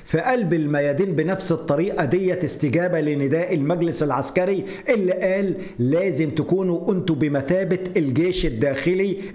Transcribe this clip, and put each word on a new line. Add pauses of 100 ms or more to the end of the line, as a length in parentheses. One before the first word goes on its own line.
في
قلب
الميادين
بنفس
الطريقة
ديت،
استجابة
لنداء
المجلس
العسكري (240)
اللي
قال (220)
لازم
تكونوا
انتوا
بمثابة (180)
الجيش
الداخلي (140)